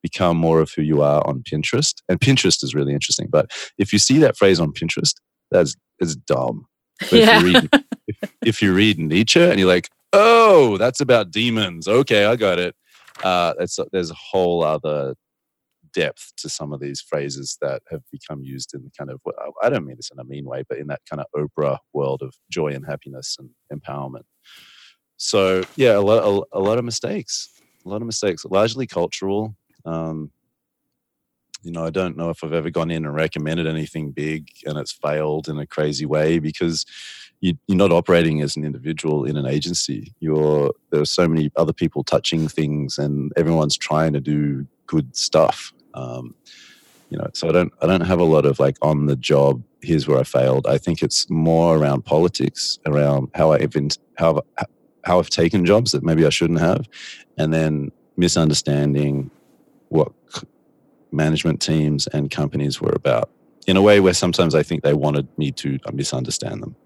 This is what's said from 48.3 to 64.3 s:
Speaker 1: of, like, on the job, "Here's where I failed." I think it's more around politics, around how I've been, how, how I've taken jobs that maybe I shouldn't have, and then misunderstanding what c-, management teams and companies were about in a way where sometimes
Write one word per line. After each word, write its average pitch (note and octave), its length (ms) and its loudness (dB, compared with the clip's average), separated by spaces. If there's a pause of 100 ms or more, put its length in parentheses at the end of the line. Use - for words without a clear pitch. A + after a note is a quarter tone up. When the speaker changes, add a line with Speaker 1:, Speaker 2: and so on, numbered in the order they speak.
Speaker 1:
of, C#2 140 2
like, C#2 220 2
on D2 240 2
the C#2+ 100 0
job, C#2 460 2 (200)
"Here's D2 240 0
where C#2 140 2
I - 20 0
failed." C2 460 0
I C2+ 100 2
think E2 240 -2
it's - 260 -2
more E2 480 2
around C#2+ 280 0
politics, - 840 0
around C#2+ 480 0
how D#2+ 160 4
I've D2+ 200 2
been, D2 180 -2 (280)
how, - 260 2 (640)
how - 140 2
I've E2+ 100 0
taken F2 380 0
jobs A2 240 4
that - 140 -4
maybe D#2+ 200 4
I D2+ 40 6
shouldn't E2 320 0
have, F2+ 280 0 (480)
and D#2+ 160 -2
then D#2 380 -2 (260)
misunderstanding D2 1120 0 (580)
what - 240 0 (160)
c-, - 180 -14 (640)
management D#2 500 0
teams D2+ 480 0
and C#2+ 220 -4
companies C#2+ 500 -4
were - 140 0
about A#1+ 340 0 (380)
in F#2+ 100 4
a G2 60 6
way G#2 160 8
where F#2 160 6
sometimes F2 400 0